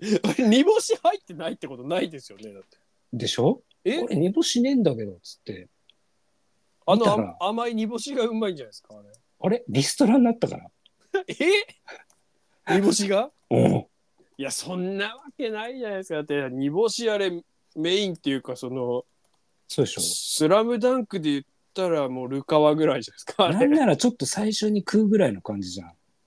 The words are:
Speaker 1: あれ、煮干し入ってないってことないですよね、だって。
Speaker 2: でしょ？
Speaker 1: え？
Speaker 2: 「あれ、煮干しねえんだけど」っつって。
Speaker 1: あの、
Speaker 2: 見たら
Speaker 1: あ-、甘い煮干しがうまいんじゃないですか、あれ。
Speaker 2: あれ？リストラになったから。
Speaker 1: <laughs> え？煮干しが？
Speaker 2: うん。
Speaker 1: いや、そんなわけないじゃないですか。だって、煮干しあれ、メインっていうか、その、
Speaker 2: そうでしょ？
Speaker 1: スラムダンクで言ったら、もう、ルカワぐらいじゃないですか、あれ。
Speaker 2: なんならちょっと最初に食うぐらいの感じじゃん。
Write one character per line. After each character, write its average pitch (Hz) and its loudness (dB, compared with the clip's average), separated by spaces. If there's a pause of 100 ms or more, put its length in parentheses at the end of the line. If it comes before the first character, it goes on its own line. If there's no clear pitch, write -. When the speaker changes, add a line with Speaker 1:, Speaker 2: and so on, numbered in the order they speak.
(220)
Speaker 1:
あ - 0
れ、 254 4
煮 240 8
干 415 4
し - 0
入 359 2
っ - -14
て - -18
な 160 -8
い - -8
っ - -18
て 151 -12
こ 135 -12
と 123 -14
な 175 -2
い 196 -4
で 151 -14
す - -20
よ 95 -20
ね、 107 -16
だ 98 -20
っ - -20
て。 - -20 (340)
Speaker 2:
で 120 -6
し - -4
ょ？ 170 2 (220)
Speaker 1:
え？ 269 -2
Speaker 2:
「あ 480 -4
れ、 208 -4
煮 175 0
干 330 0
し 247 0
ね 262 0
え 285 0
ん 240 2
だ 147 2
け 113 -8
ど」 101 -10
っ - -20
つ - -20
っ - -20
て。 90 -14 (1160)
Speaker 1:
あ 165 6
の、 202 6
Speaker 2:
見 226 4
た 208 4
ら 202 -4
Speaker 1:
あ-、 180 -2
甘 233 -4
い 240 -6
煮 220 -2
干 226 -6
し 277 -10
が 247 -2
う 233 -2
ま 220 -2
い 185 -4
ん - -14
じ 139 -14
ゃ - -14
な 110 -20
い - -20
で - -20
す - -20
か、 107 -20
あ 104 -20
れ。 104 -20 (280)
Speaker 2:
あ - 0
れ？ 240 -2
リ 135 0
ス - -2
ト 277 4
ラ 226 6
に 247 6
な 233 4
っ 233 -2
た - 0
か - -8
ら。 - -20 (420)
Speaker 1:
<laughs> 381 -2
え？ - -10 (1400)
煮 196 4
干 202 2
し 208 0
が？ 214 0 (200)
Speaker 2:
う - 2
ん。 - 2 (540)
Speaker 1:
い - -8
や、 135 -8
そ 180 -8
ん 185 -4
な 214 -6
わ - -20 (120)
け 240 -6
な 214 -8
い 254 -12
じ 247 -8
ゃ 214 -6
な 202 -6
い - -4
で 190 -8
す - -12
か。 170 -6
だ 151 -4
っ 147 -10
て、 143 -2
煮 139 -2
干 202 2
し 226 -2
あ 208 0
れ、 180 -2 (320)
メ 165 -2
イ 202 0
ン 175 -4
っ - -16
て - -4
い 139 0
う 127 -4
か、 127 -8
そ 123 -10
の、 123 -4 (640)
Speaker 2:
そ - 0
う - 4
で - -4
し - -10
ょ？ - -2
Speaker 1:
ス - -2
ラ 196 6
ム 233 -2
ダ 247 2
ン 247 -4
ク 196 -8
で 151 -2
言 143 -2
っ 139 -14 (300)
た 185 -2
ら、 151 0
も 127 -8
う、 - -8
ル 139 -6
カ 151 4
ワ 151 6
ぐ 156 2
ら 135 2
い 117 -8
じ - -14
ゃ - -20
な - -20
い - -
で - -20
す - -20
か、 - 0
あ - 4
れ。 165 0
Speaker 2:
な 247 4
ん 294 4
な 302 4
ら 156 4
ち 247 2
ょ 247 4
っ - -4
と 139 -6
最 214 -2
初 214 -2
に 208 2
食 208 2
う 214 4
ぐ 208 4
ら 185 4
い 117 0
の 95 -10
感 101 -8
じ 92 -8
じ 92 -12
ゃ 82 -16
ん。 82 -20 (340)